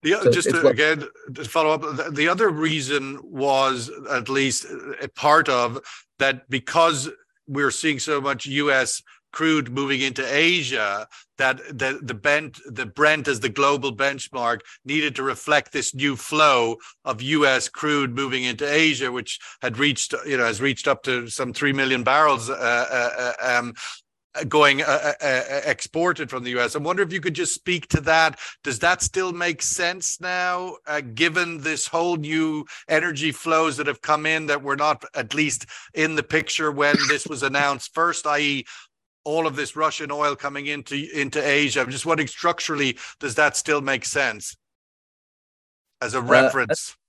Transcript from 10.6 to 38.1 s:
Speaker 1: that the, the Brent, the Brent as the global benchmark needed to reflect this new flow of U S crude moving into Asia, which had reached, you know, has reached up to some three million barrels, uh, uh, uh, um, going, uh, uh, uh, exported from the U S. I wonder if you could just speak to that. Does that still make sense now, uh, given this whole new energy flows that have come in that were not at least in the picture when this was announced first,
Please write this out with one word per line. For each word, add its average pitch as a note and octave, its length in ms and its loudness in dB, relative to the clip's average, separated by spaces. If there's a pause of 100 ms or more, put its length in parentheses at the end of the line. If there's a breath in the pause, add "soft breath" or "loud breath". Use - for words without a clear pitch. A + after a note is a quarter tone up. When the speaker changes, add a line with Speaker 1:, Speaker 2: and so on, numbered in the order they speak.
Speaker 1:
that C3 200 2 (180)
the, C3 240 -2
the B2+ 140 -8
Brent, D3 520 0
the B2+ 200 -8
Brent D3+ 400 2
as B2+ 140 0
the C3+ 80 -2
global C#3 460 0
benchmark B2 680 -2 (240 loud breath)
needed D3 320 -2
to C3+ 80 -4
reflect C3+ 480 0
this C#3+ 200 -4
new C3+ 220 -2
flow B2 640 4 (280 loud breath)
of A#2 160 -4
U D3 240 2
S C3 240 4
crude C#3+ 460 -2
moving B2+ 300 -2
into B2 200 -4
Asia, C#3+ 460 2
which B2 300 -8 (200 loud breath)
had B2 160 -4
reached, C#3+ 380 0 (100)
you C#3+ 120 -2
know, B2 80 2
has A2 160 0
reached C3+ 260 -2
up C#3 160 2
to B2 260 -2
some B2 240 -6
three C#3 200 0
million C3 320 0
barrels, C3 440 4
uh, C3+ 60 -4
uh, A#2+ 800 0 (100)
uh, B2 160 2
um, A#2+ 160 -4 (720 loud breath)
going, D3 340 6
uh, D3 380 2
uh, D#3 40 -8
uh, C3+ 400 0
exported D#3+ 680 -2
from B2+ 140 -8
the B2 60 -4
U B2 100 0
S. A#2+ 160 0
I - 20 -2
wonder F3 240 0
if E3+ 100 -2
you F#3 80 -4
could D#3+ 140 -4
just E3 200 -2
speak F3+ 340 -4
to D#3+ 140 0
that. D#3+ 360 4 (240 loud breath)
Does B2 180 -4
that F3 220 4
still F#3 300 -2
make F3 300 -2
sense F3+ 580 -2
now, F3+ 560 -4 (100)
uh, D3+ 140 -2
given D#3+ 600 -2
this D#3 260 -4
whole E3+ 280 0
new D#3 500 -2 (220 loud breath)
energy D#3+ 440 0
flows D#3+ 460 0
that D3 100 -2
have C#3 120 -4
come D3+ 260 0
in D#3 200 0
that D3 160 -2
were C#3 140 -2
not D3 280 0 (120)
at B2 180 -6
least D3+ 320 -2 (280 loud breath)
in D#3 200 0
the D3 80 0
picture D#3 480 -2
when C#3+ 240 4 (140)
this D3 180 0
was C#3 160 -6
announced C#3 520 0
first, E3 300 0